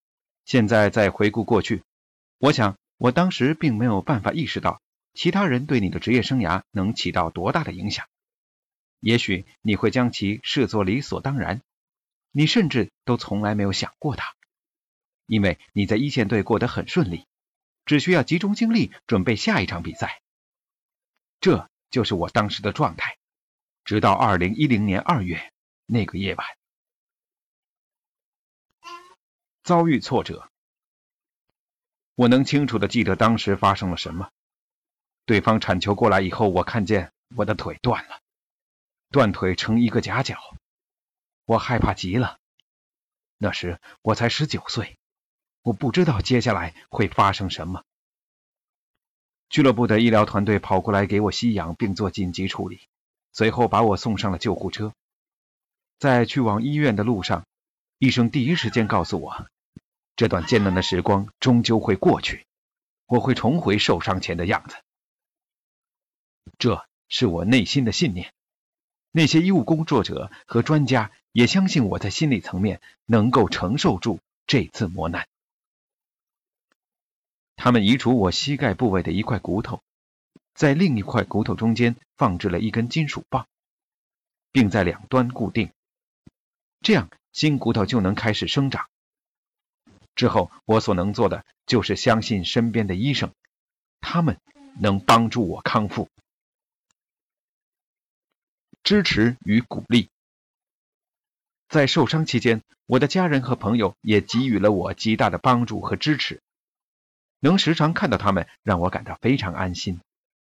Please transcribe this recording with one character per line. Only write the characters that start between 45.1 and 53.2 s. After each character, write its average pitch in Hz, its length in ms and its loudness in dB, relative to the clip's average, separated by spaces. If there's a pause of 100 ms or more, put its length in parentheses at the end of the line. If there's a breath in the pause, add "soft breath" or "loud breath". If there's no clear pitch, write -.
我 117 140 -2
不 117 180 -2
知 180 140 2
道 110 160 0
接 123 180 2
下 110 140 0
来 85 200 -6 (140)
会 101 200 -2
发 98 240 2
生 95 180 -6
什 82 180 -10
么。 90 160 -12 (1700)
俱 151 120 2
乐 131 120 6
部 120 120 2
的 107 140 4
医 120 80 6
疗 107 160 6
团 101 220 -2
队 104 120 2
跑 95 220 0
过 104 140 -2
来 101 120 2
给 101 140 0
我 104 100 0
吸 117 220 -2
氧 85 220 -4
并 98 200 -4
做 98 160 -4
紧 92 220 -6
急 92 160 -6
处 92 220 -8
理， 98 100 -18 (520)